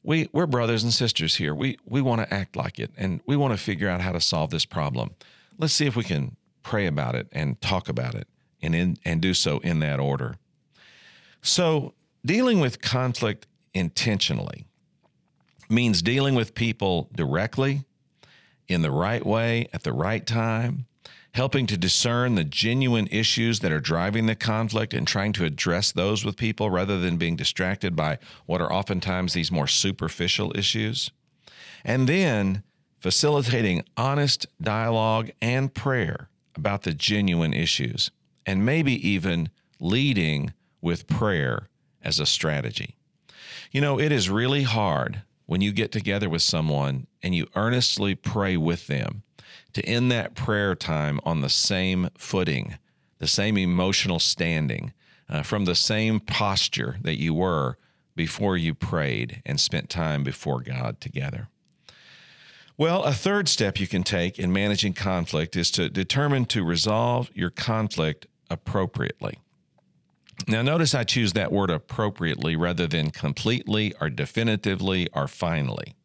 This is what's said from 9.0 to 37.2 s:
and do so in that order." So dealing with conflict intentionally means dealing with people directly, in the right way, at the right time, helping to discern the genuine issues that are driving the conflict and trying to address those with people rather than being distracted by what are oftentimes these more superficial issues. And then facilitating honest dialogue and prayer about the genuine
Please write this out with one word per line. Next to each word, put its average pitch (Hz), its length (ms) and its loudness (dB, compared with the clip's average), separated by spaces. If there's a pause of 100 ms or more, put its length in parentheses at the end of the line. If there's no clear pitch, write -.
and 82 180 0
do 92 120 2
so 73 260 0
in 82 200 0
that 73 200 0
order." 69 380 -2 (1040)
So 160 520 2 (300)
dealing 214 380 4
with 127 200 0
conflict 123 680 0 (260)
intentionally 78 920 -2 (1040)
means 110 320 4
dealing 131 340 2
with 113 200 0
people 101 580 0
directly, 117 680 0 (840)
in 87 140 2
the 76 100 2
right 95 340 0
way, 117 480 2
at - 100 -8
the - 100 -2
right 107 320 -2
time, 117 600 0 (480)
helping 131 340 2
to 101 100 -2
discern 120 580 2
the 85 80 2
genuine 117 640 2
issues 113 520 2
that 90 120 0
are 78 80 0
driving 95 460 0
the 110 100 2
conflict 110 580 -2
and - 140 -2
trying 104 240 0
to 98 140 0
address 85 460 0
those 101 340 0
with 101 100 -2
people 107 340 -2
rather 95 300 2
than 87 180 2
being 85 180 0
distracted 92 600 -2
by 76 220 0 (280)
what 87 160 0
are 80 100 0
oftentimes 92 640 -2
these 82 180 0
more 73 160 0
superficial 90 920 -2
issues. 110 540 -2 (720)
And 131 240 2
then 107 540 2 (360)
facilitating 120 840 2 (120)
honest 139 520 0 (140)
dialogue 110 680 0 (120)
and 127 320 0
prayer 123 560 -2 (260)
about 101 280 -2
the 87 100 0
genuine 87 600 2